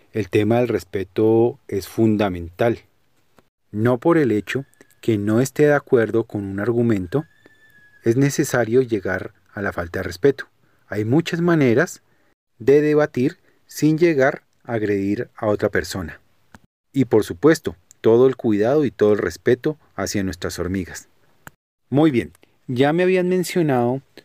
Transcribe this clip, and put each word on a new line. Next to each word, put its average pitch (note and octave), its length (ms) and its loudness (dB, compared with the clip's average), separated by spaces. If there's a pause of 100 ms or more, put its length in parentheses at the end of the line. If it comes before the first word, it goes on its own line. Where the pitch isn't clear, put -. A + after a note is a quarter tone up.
(140)
El G2+ 160 -6
tema G#2+ 300 2
del B2 100 0
respeto A2 1000 0
es G2 200 -8
fundamental. G#2 920 -2 (920)
No A#2 280 0
por E3 180 2
el C3+ 140 2
hecho G#2+ 340 -4 (360)
que A2+ 160 0
no G#2+ 240 0
esté D3 260 2
de D3 60 4
acuerdo A2+ 500 0
con G#2 200 -8
un G2 160 -8
argumento, A#2 680 -2 (760)
es A#2 140 0
necesario C3 640 0
llegar G2+ 520 -4 (200)
a G#2 80 -10
la F#2+ 120 -4
falta F2+ 260 -8
de F#2 40 -6
respeto. A2+ 420 -2 (420)
Hay G#2 180 -6
muchas E3 360 -2
maneras D#3 600 2 (580)
de C3+ 220 4
debatir D3+ 560 0 (300)
sin D#3 300 0
llegar D3+ 460 2 (200)
a A#2+ 100 -8
agredir G#2 600 -2
a A2+ 120 -6
otra G#2 220 0
persona. F2 500 -6 (760)
Y C3 120 0
por A2 180 2
supuesto, C#3+ 520 0 (260)
todo A#2+ 260 4
el C3 100 -2
cuidado A#2+ 480 0
y G#2+ 60 -4
todo G#2 220 2
el G2+ 60 0
respeto A#2+ 580 -2 (180)
hacia G2 280 -4
nuestras F2+ 360 -8
hormigas. F2+ 480 -8 (840)
Muy D3+ 220 2
bien, G2 200 -2 (360)
ya C#3 260 0
me F3 100 0
habían F#3 240 0
mencionado D3 760 0 (240)